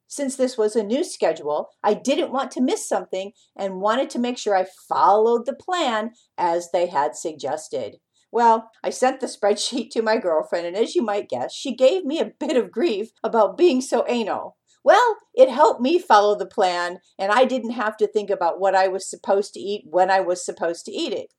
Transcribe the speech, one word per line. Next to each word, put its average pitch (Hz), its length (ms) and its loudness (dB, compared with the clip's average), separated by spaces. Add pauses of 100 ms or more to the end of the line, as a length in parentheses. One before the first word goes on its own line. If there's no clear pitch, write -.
Since 277 300 -6
this 254 200 -2
was 214 200 0
a 220 80 0
new 240 180 -2
schedule, 156 680 -4 (120)
I - 120 2
didn't 285 360 0
want 247 220 -4
to 294 80 -6
miss 302 280 0
something 196 440 -6 (240)
and 190 240 -6
wanted 240 300 0
to 240 100 -6
make 247 180 -4
sure 202 180 0
I 185 100 2 (220)
followed 214 560 4
the 262 100 -6
plan 240 580 -2 (260)
as 175 340 -2
they 175 140 2
had 151 300 -2
suggested. 143 800 -8 (340)
Well, 233 400 2 (140)
I - 60 -2
sent - 280 0
the 233 80 -6
<laughs> - 160 -8
spreadsheet 208 480 -2
to 233 120 -2
my 220 160 0
girlfriend, 170 500 -2
and 175 80 -8
as 240 180 -2
you 349 80 0
might 208 260 -4
guess, 123 240 -6
she 277 220 -8
gave 339 300 2
me 294 160 -4
a - 180 -4
bit 302 180 -4
of 202 140 0
grief 226 400 -2 (140)
about 202 340 2
being 294 220 4
so 233 260 -2
anal. 202 500 -4 (260)
Well, 427 360 4 (160)
it 277 160 6
helped 285 300 4
me 294 180 2
follow 208 380 6
the 185 100 -6
plan, 180 540 -2 (180)
and 196 120 -2
I 247 140 4
didn't 233 280 -2
have 214 260 -4
to 214 80 2
think 202 240 -6
about 175 280 -2
what 190 160 2
I 190 140 4
was 185 200 -6
supposed - 460 -2
to - 60 -14
eat 196 260 -8
when 180 240 2
I 190 100 4
was 180 240 -4
supposed 170 420 -6
to - 60 -12
eat 302 200 -6
it. - 260 -10